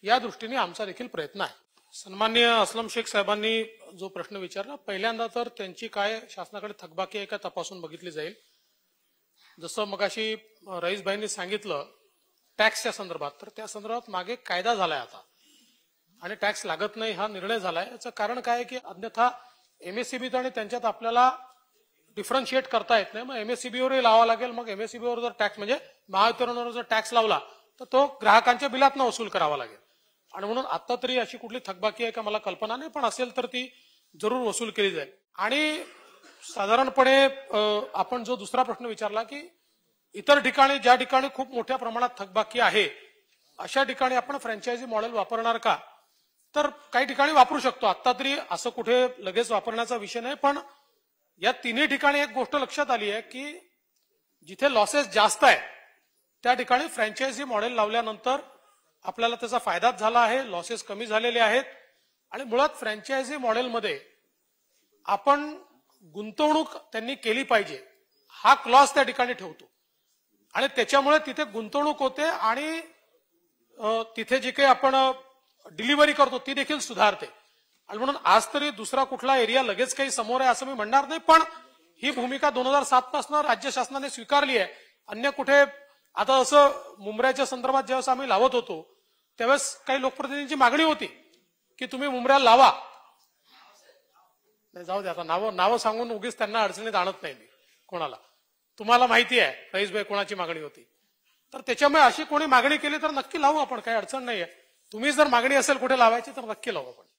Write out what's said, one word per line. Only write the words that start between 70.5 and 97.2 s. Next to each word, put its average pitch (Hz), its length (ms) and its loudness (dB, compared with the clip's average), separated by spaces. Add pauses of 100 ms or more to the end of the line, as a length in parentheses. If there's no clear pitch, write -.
आणि 254 140 0
त्याच्यामुळे 277 580 4
तिथे 277 180 -6
गुंतवणूक 285 560 -4
होते 262 240 -2
आणि, 302 580 -2 (1000)
अ, 226 240 -2 (140)
तिथे 240 220 0
जे 247 120 -4
काही 277 180 4
आपण, 262 260 4
अ, 262 160 4 (600)
डिलिव्हरी 285 420 4
करतो 262 260 2
ती 269 140 -8
देखील 277 260 -2
सुधारते. 208 460 0 (600)
आणि 202 100 -12
म्हणून 262 260 -2
आज 196 300 6
तरी 294 180 -2
दुसरा 240 320 -2
कुठला 262 340 0
एरिया 240 260 2
लगेच 220 320 -2
काही 269 160 -2
समोर 240 300 -2
आहे 262 80 4
असं 240 160 0
मी 269 80 -8
म्हणणार 247 340 2
नाही, 320 120 -6
पण 320 240 8 (600)
ही 277 80 0
भूमिका 254 380 0
दोन 247 180 -2
हजार 277 160 4
सात 254 180 4
पासनं 294 400 -2
राज्य 254 300 -2
शासनाने 269 380 -6
स्वीकारली 262 480 2
आहे. 185 160 0 (340)
अन्य 226 220 -2
कुठे, 277 340 4 (520)
आता 214 200 2
असं 277 360 8 (280)
मुंब्र्याच्या 247 460 0
संदर्भात 262 380 -2
ज्यावेळेस 254 260 -4
आम्ही 254 200 -2
लावत 233 240 4
होतो, 202 500 -6 (340)
त्यावेळेस 277 380 0
काही 269 260 -2
लोकप्रतिनिधींची 277 540 -6
मागणी 262 280 4
होती 302 220 0 (720)
की 254 60 -8
तुम्ही 277 240 -6
मुंब्र्याला 262 340 4
लावा. 240 280 10 (2000)
नाही, 175 120 -18
जाऊ 185 160 -4
दे 190 80 -8
आता, 170 140 -8
नावं, 185 320 -2
नावं 202 220 4
सांगून 226 340 -2
उगीच 220 260 -8
त्यांना 214 260 0
अडचणीत 202 320 -4
आणत 185 260 0